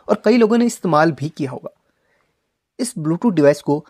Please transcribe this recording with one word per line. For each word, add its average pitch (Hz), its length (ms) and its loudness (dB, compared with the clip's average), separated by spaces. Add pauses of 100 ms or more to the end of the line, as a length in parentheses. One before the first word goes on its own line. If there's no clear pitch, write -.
और - 160 0
कई 233 120 4
लोगों 233 200 2
ने 240 80 2
इस्तेमाल 165 460 0
भी 135 180 -8
किया 135 220 -8
होगा। - 180 -16 (1080)
इस 247 200 -8
Bluetooth 170 340 -2
डिवाइस 147 280 4
को 147 280 -4